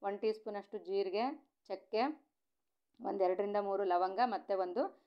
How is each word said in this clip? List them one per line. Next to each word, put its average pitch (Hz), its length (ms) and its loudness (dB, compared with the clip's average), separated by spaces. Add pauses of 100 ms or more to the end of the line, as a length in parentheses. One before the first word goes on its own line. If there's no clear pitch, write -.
ಒನ್ 202 180 -4
ಟೀ 220 120 0
ಸ್ಪೂನ್ 214 240 -8
ಅಷ್ಟು 202 220 -10
ಜೀರಿಗೆ, 196 760 -2 (140)
ಚಕ್ಕೆ, 220 580 -4 (800)
ಒಂದು 196 200 2
ಎರಡರಿಂದ 202 320 2
ಮೂರು 202 280 0
ಲವಂಗ 185 400 2
ಮತ್ತು 196 340 -2
ಒಂದು 190 300 0 (180)